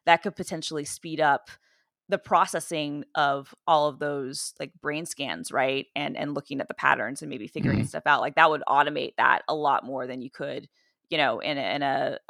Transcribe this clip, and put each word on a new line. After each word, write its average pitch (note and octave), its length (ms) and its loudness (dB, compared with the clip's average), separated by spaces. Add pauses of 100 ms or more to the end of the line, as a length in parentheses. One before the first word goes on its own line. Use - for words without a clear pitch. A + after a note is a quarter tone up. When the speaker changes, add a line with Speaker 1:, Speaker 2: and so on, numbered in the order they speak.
Speaker 1:
that E3 160 6
could G3+ 140 -6
potentially D#3+ 480 -6
speed D#3 360 -8
up C#3+ 300 2 (600)
the G3 80 -2
processing D#3 840 0 (100)
of C#3 400 0 (120)
all D3+ 220 4
of C3 100 -6
those, C#3 600 -6
like, C#3 220 -8
brain D3 240 -4
scans, B2+ 480 -8
right? C3+ 420 0
And, C#3+ 220 -4
and D3 160 -4
looking C#3+ 280 -6
at - 60 -4
the - 60 -10
patterns C3+ 480 0
and D#3 80 -12
maybe B2+ 200 -10
figuring C3+ 320 0
Speaker 2:
Mm-hmm. C3+ 60 0
Speaker 1:
stuff - 200 -8
out. C#3+ 160 4
Like, C#3+ 140 -2
that D#3+ 120 8
would D3+ 180 0
automate C#3+ 520 2
that - 280 4
a D#3 80 0
lot D3 300 2
more B2+ 220 -8
than B2+ 160 -8
you C3 80 -12
could, C#3 380 -10 (420)
you E3 80 -2
know, A#2+ 220 2
in C#3+ 180 -4
a, G#2+ 160 -2
in C#3+ 80 -2
a, C#3 360 0 (120)